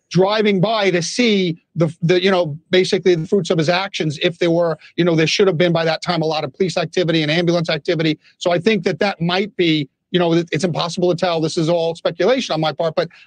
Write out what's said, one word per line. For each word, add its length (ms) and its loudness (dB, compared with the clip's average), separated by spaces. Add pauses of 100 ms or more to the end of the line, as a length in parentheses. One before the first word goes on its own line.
(100)
driving 500 2
by 300 0
to 100 0
see 560 0 (200)
the, 260 -2
the, 180 2
you 80 2
know, 300 0 (120)
basically 440 2
the 140 -4
fruits 200 0
of 80 0
his 120 0
actions. 520 -2
If 200 -2
there 100 2
were, 260 0 (200)
you 80 2
know, 100 2
there 140 2
should 180 2
have 100 2
been 160 2
by 120 0
that 180 -2
time 180 -2
a 60 -2
lot 160 -4
of 100 -8
police 240 -2
activity 460 0
and 80 -2
ambulance 400 0
activity. 480 -2 (200)
So 120 -2
I 80 2
think 240 0
that 160 -2
that 220 -2
might 340 -2
be, 340 0 (220)
you 80 0
know, 140 2
it, 180 0
it's 140 -2
impossible 460 -2
to 60 0
tell. 240 -2
This 160 -4
is 120 0
all 260 0
speculation 580 -2
on 80 -2
my 120 -2
part, 240 -4
but 120 -2 (180)